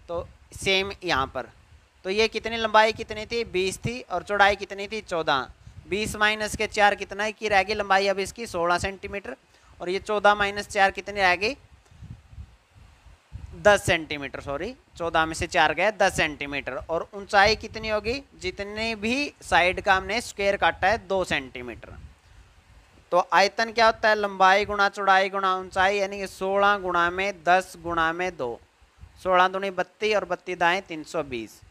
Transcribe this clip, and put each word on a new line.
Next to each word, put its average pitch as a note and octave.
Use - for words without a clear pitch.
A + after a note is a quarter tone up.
तो E3+
सेम G3
यहाँ C#3
पर। A#2+
तो F#3
ये G#3+
कितनी A3
लंबाई A3
कितनी A3
थी, A#3
बीस F#3
थी, A#3+
और F3
चौड़ाई G3+
कितनी G3
थी, G#3+
चौदह। D3+
बीस G#3
माइनस G#3+
के G#3+
चार G#3
कितना G3+
की G#3+
रहेगी G3
लंबाई G3
अब G3
इसकी, G#3
सोलह F3
सेंटीमीटर, G3
और F3
ये F#3+
चौदह G#3
माइनस G3+
चार G3
कितनी G3+
रहेगी, F#3+
दस G3+
सेंटीमीटर, D3
सॉरी, D3
चौदह E3
में D#3+
से F3+
चार D#3
गया, F3+
दस G3
सेंटीमीटर। C#3+
और E3
ऊंचाई G3+
कितनी A3
होगी? A3
जितनी G3+
भी A#3+
साइड F3+
का F#3+
हमने F#3+
स्क्वायर G3
काटा E3+
है, A3+
दो F#3+
सेंटीमीटर। B2
तो F3
आयतन G3+
क्या A3+
होता A3+
है? G#3+
लंबाई G3
गुणा G3+
चौड़ाई G3
गुणा F#3+
ऊंचाई, F#3
यानी G3+
कि G3
सोलह G3+
गुणा F3
में F#3
दस F#3
गुणा E3
में F3+
दो, A#2+
सोलह F#3
दूनी F#3+
बत्तीस G3
और F#3+
बत्तीस F3
दाएं F3
तीन D#3
सौ D#3+
बीस। A#2